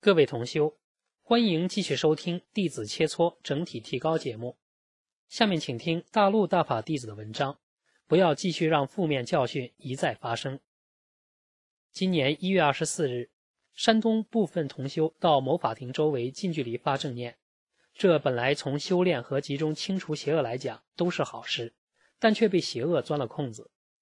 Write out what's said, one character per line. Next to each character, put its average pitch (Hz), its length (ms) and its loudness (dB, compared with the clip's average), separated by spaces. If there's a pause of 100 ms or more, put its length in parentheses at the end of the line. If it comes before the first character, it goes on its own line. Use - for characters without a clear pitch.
(100)
各 190 40 8
位 156 120 6
同 123 180 -6
修， 151 320 0 (460)
欢 233 220 4
迎 180 240 2
继 196 140 -4
续 143 120 -2
收 156 220 2
听 175 260 -6 (100)
《弟 190 160 0
子 120 160 -6
切 156 220 0
磋》 170 380 0
整 156 200 -2
体 131 140 -10
提 113 180 -8
高 156 220 0
节 143 180 -6
目。 120 220 -10 (720)
下 - 180 0
面 180 140 0
请 123 180 -6
听 165 320 -4
大 208 180 4
陆 202 200 2
大 170 160 2
法 113 180 -2
弟 151 160 -4
子 120 80 -10
的 107 80 -12
文 107 180 -12
章， 139 280 -4 (480)
不 160 80 4
要 175 180 6
继 185 160 -2
续 160 160 0
让 156 220 4
负 185 180 -2
面 139 180 0
教 147 220 0
训 123 300 -6
一 127 180 -8
再 135 180 -2
发 117 220 -4
生。 131 240 -8 (1300)
今 185 180 -2
年 151 340 2
一 185 40 0
月 190 120 2
二 147 120 4
十 - 120 -2
四 147 240 -2
日， 123 220 -6 (420)
山 220 280 4
东 220 240 2
部 220 200 0
分 160 220 -4
同 135 220 -8
修 156 320 -2
到 151 200 4
某 131 160 0
法 117 200 -2
庭 127 160 -12
周 151 160 2
围 127 200 0
近 170 240 -4
距 156 120 -2
离 117 120 -6
发 139 200 -2
正 135 180 -4
念， 120 240 -10 (560)
这 175 240 4
本 131 160 0
来 123 180 2
从 143 240 -2
修 180 280 0
炼 156 180 0
和 135 180 -2
集 139 160 -6
中 156 160 -2
清 190 240 -4
除 156 200 -4
邪 143 160 -2
恶 160 100 2
来 123 160 -4
讲 117 240 -8 (140)
都 175 120 0
是 170 140 -2
好 - 220 -8
事， - 280 -6 (460)
但 220 160 4
却 226 140 2
被 185 100 2
邪 127 240 -4
恶 156 180 2
钻 151 160 -4
了 131 120 -2
空 135 240 -6
子。 110 180 -18 (320)